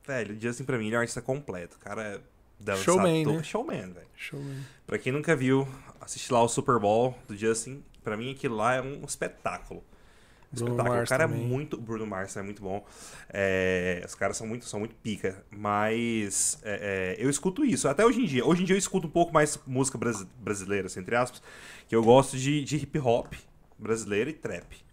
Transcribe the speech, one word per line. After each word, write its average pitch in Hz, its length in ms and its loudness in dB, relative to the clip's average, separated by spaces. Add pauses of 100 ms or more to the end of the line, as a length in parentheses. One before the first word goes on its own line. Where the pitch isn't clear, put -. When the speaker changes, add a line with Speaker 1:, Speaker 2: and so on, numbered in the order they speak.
Speaker 1:
velho, 110 300 -4
o 110 40 -12
Justin 120 260 -4
pra - 120 -2
mim 107 100 -2
ele 110 80 0
é - 20 4
um 117 40 4
artista 117 200 -4
completo. 117 560 -6
O - 20 -20
cara 104 240 -8
é 101 160 -8 (400)
dança, 101 240 -2
Speaker 2:
Showman, 175 380 4
Speaker 1:
ator, 147 160 2
Speaker 2:
né? 160 60 -4
Speaker 1:
showman, 190 500 -6
velho. - 220 -20
Speaker 2:
Showman. 139 500 -12 (200)
Speaker 1:
Pra 107 120 -4
quem 127 160 -2
nunca 151 220 2
viu, 135 320 4 (340)
assiste - 320 -8
lá 117 100 8
o 117 60 4
Super 120 300 2
Bowl 113 380 4 (100)
do 104 80 -12
Justin. 113 460 -2 (220)
Pra 107 140 -4
mim 123 140 -6
aquilo 131 260 -4
lá 117 180 2
é 131 60 -2
um 135 240 -10
espetáculo. - 760 -8 (680)
Speaker 2:
Bruno 120 200 -4
Speaker 1:
Espetáculo. 120 260 0
Speaker 2:
Mars 120 100 0
Speaker 1:
O - 20 -8
cara 147 180 2
Speaker 2:
também. 143 160 -2
Speaker 1:
é 120 40 -2
muito, 143 300 -4
Bruno 110 300 -8
Mars 95 300 -6
é 101 40 -6
muito 101 200 -10
bom. 98 240 -6 (440)
É, 92 760 0
os - 100 -14
caras 101 220 -2
são 113 100 -8
muito, 120 180 -8
são 104 140 -8
muito 110 160 -6
pica. 95 540 -6
Mas, 104 1120 0
é, 95 560 -2
é, 113 60 -2
eu 139 40 4
escuto 185 360 0
isso 180 220 2
até 202 180 4
hoje 240 160 4
em 240 40 2
dia. 127 200 2
Hoje 170 180 4
em - 20 0
dia 185 100 4
eu 202 40 2
escuto 185 280 -2
um - 20 -6
pouco 170 240 2
mais 151 320 4
música 131 320 0
brasi-, 107 300 -4 (120)
brasileira, 98 480 -2
assim, 95 120 -8
entre 95 160 -4
aspas, 123 260 0 (460)
que - 80 0
eu 113 80 6
gosto 131 340 8
de, 143 260 0
de 135 140 -2
hip - 220 -4
hop 120 340 0 (440)
brasileiro 107 520 -2
e 160 40 -8
trap - 440 -10 (160)